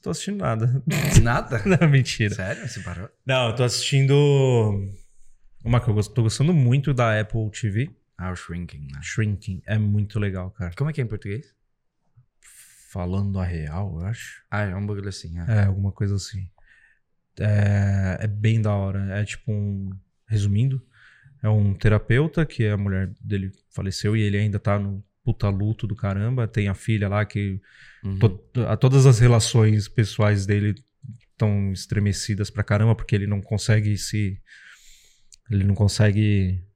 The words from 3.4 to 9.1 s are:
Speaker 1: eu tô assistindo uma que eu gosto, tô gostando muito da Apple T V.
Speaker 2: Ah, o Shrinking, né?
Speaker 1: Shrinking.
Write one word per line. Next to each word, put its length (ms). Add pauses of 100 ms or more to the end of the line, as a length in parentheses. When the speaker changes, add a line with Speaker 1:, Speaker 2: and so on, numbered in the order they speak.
Speaker 1:
eu 60
tô 100
assistindo 1300 (720)
uma 160
que 80
eu 60
gosto, 180
tô 100
gostando 300
muito 400
da 260
Apple 320
T 200
V. 200 (280)
Speaker 2:
Ah, 120
o 60
Shrinking, 560
né? 100
Speaker 1:
Shrinking. 640